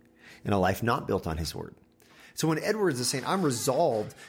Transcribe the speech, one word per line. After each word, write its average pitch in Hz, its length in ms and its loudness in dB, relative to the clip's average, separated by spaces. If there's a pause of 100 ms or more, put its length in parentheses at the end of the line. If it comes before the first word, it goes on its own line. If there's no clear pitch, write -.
(440)
and 104 100 0
a 98 40 4
life 95 260 2
not 120 240 0
built 95 180 0
on 80 120 -4
his 80 180 -4
word. - 180 -10 (600)
So - 120 -2
when 156 160 2
Edwards 185 380 0
is 123 80 -2
saying, 135 180 -2
"I'm 185 160 0
resolved 135 720 2 (140)